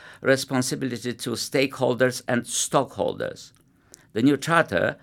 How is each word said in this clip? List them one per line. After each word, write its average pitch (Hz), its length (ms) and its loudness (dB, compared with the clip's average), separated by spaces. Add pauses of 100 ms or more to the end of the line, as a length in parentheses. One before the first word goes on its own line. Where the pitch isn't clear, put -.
(220)
responsibility 127 920 0
to 117 180 -6
stakeholders 127 960 0
and 120 200 0
stockholders. - 1080 -4 (640)
The 110 80 0
new 139 160 4
charter 151 640 0